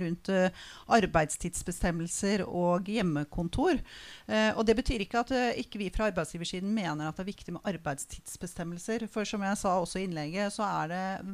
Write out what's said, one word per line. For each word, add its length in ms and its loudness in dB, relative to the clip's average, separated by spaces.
rundt, 300 -2
eh, 160 6
arbeidstidsbestemmelser 1600 2
og 420 2
hjemmekontor. 880 2
Eh, 260 4
og 100 2
det 140 6
betyr 240 0
ikke 180 0
at, 160 -2
eh, 240 2
ikke 200 -8
vi 120 -2
fra 160 2
arbeidsgiversiden 640 -2
mener 360 0
at 100 -8
det 80 -6
er 20 -4
viktig 240 -10
med 160 -4
arbeidstidsbestemmelser, 1400 -6
for 180 -2
som 160 -2
jeg 160 0
sa 160 4
også 240 0
i 60 -2
innlegget, 480 -2
så 100 -2
er 240 0
det 160 -2